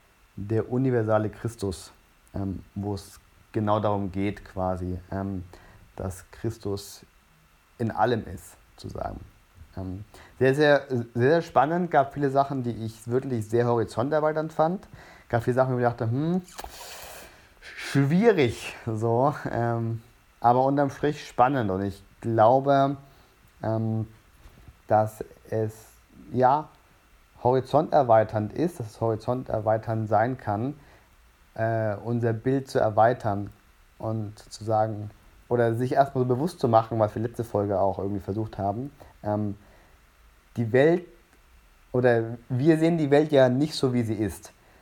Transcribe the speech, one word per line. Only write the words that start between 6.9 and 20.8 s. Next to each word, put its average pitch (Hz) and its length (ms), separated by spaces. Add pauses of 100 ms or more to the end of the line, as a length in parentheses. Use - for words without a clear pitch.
in 113 120
allem 110 420
ist, - 240 (200)
zu - 120
sagen. - 320 (560)
Ähm, 92 280 (340)
sehr, 135 160
sehr, 147 340
sehr, 120 160 (100)
sehr 143 280
spannend, 165 480
gab 139 240
viele 143 160
Sachen, 135 320
die 113 220
ich - 240
wirklich 123 400
sehr 117 180
horizonterweiternd 151 840
fand. 170 340 (420)
Gab 117 140
viele 123 120
Sachen, 131 200
wo 123 40
ich 123 60
dachte, 117 260
hm, 160 320 (1160)
schwierig, 156 1120 (120)
so, 117 480 (160)
ähm, 117 520 (380)
aber 123 240
unterm 139 260